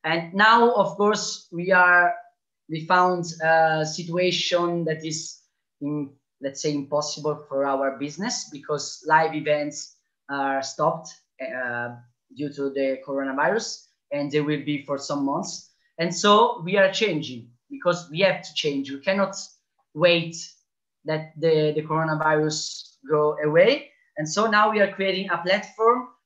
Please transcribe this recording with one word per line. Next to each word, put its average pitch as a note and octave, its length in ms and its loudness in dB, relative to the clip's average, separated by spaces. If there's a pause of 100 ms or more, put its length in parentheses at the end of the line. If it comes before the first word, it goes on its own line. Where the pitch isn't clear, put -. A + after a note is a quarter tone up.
And E3 300 -4
now, A#3 400 6
of G3+ 220 0
course, G#3 540 -2
we F3 200 -2
are, F3+ 420 6 (560)
we D#3+ 160 -6
found F3+ 380 2 (180)
a D#3+ 440 4
situation F3 1000 -2
that D#3 180 -4
is, - 380 -10 (400)
in, C#3+ 300 -6 (300)
let's C3+ 200 -8
say, D3+ 120 -2
impossible D3 760 -4
for C#3 180 -2
our C3+ 320 -2
business E3 540 -6
because C#3+ 560 -8
live D#3 260 4
events D3 640 -4 (340)
are C3+ 320 -2
stopped, - 480 -2 (320)
uh, A#2+ 540 -6 (400)
due C#3+ 180 -6
to C#3 160 -4
the C3+ 380 0
coronavirus, C#3 800 -2 (240)
and C#3+ 180 -4
they D3+ 120 0
will D3 240 -2
be D3 200 -4
for C#3 120 -4
some C#3+ 280 -4
months. - 460 -6 (260)
And E3+ 160 -2
so G#3 520 4
we F#3 120 -2
are F#3+ 140 6
changing D3+ 580 -4 (200)
because E3+ 420 -2
we D#3+ 100 -6
have F#3+ 200 2
to - 140 -18
change. C#3 360 -2
We C#3 80 -10
cannot - 360 0 (580)
wait E3+ 420 2 (680)
that D#3 340 -6
the, D#3 360 4
the D3+ 60 0
coronavirus D#3 1160 -2 (120)
go D3+ 340 2
away. F#3 460 4 (280)
And D3+ 120 -4
so G#3 200 0
now G#3+ 220 4
we G#3 100 2
are G3 100 4
creating F#3+ 380 -2
a F3 80 -2
platform G#3 720 0 (160)